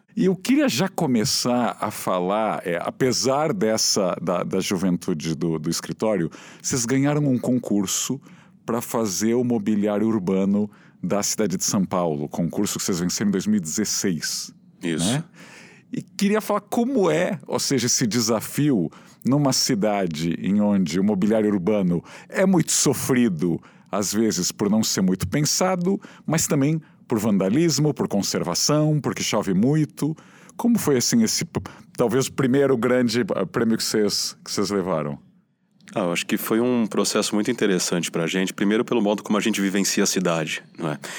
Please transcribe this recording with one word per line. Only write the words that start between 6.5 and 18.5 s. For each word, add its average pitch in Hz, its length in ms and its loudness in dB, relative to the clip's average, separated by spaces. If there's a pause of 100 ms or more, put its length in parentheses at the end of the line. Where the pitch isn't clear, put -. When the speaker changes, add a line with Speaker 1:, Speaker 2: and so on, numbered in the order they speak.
Speaker 1:
vocês 127 240 -4
ganharam 143 400 0
um 127 140 2
concurso 120 800 -2 (460)
pra 117 160 -2
fazer 110 540 0
o 127 80 2
mobiliário 107 640 0
urbano 101 640 2 (340)
da 101 200 0
cidade 98 320 -2
de - 80 -4
São 98 220 0
Paulo, 80 420 -2
concurso 87 500 -4
que - 60 -6
vocês 92 160 -2
venceram 90 300 -2
em - 20 2
dois 95 160 -2
mil 107 100 2
e - 20 0
dezesseis, - 920 -4 (300)
Speaker 2:
Isso. 82 220 -2
Speaker 1:
né? 135 180 -2 (680)
E 156 100 -6
queria 202 380 0
falar 208 220 -2
como 233 500 0
é, 170 340 0
ou - 140 -4
seja, 123 280 0
esse 123 200 0
desafio 113 840 0 (360)